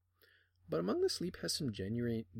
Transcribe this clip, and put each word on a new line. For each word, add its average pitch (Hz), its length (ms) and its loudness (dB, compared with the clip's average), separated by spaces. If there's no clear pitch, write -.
But 156 100 2
Among 208 220 2
the 381 80 4
Sleep - 340 -2
has 170 100 -2
some 135 200 0
genu-, 113 520 0